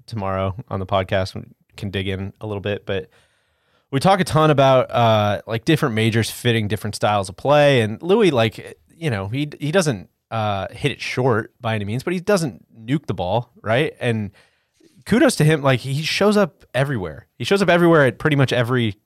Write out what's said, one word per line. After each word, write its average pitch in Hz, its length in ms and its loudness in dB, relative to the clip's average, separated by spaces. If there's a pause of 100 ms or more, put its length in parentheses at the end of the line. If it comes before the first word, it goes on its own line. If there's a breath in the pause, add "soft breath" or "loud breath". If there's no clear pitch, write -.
tomorrow 95 480 -4 (140)
on 104 100 -6
the 95 60 -6
podcast 95 500 -2
and - 180 -16 (240)
can 104 120 -8
dig 95 180 -6
in 95 340 -8
a - 60 -10
little 101 140 -8
bit, 101 240 -6
but 98 240 -6 (840)
we 139 80 -4
talk 190 200 2
a 185 40 -2
ton 156 280 2
about, 135 400 4
uh, 107 560 2
like, 110 180 -6
different 151 300 0
majors 110 340 0
fitting 113 380 -2
different 104 280 -6
styles 104 340 -2
of 92 80 -16
play, 143 440 4
and 110 200 -4
Louis, 185 300 4
like, 113 460 -2 (180)
you 165 140 -6
know, 98 180 -4
he, 139 220 -6 (100)
he 151 120 -4
doesn't, 147 380 0 (220)
uh, 104 400 -2
hit 123 220 -4
it - 80 -14
short 123 600 -2
by 113 140 -4
any 104 100 -4
means, 113 180 -6
but 175 100 -4
he 185 60 -4
doesn't 165 460 -2 (200)
nuke 131 200 -2
the - 80 -4
ball, 95 380 -4 (100)
right? 117 380 0
And 110 320 -4 (760 soft breath)
kudos 247 320 4
to 156 60 2
him, 151 180 4
like, 135 200 2
he 135 220 -6
shows 202 340 2
up 190 360 -2
everywhere. 120 540 -4 (100)
He 123 60 -10
shows 196 180 0
up 175 80 2
everywhere 170 360 6
at 123 120 0
pretty 151 200 0
much 139 160 2
every 120 420 0 (100)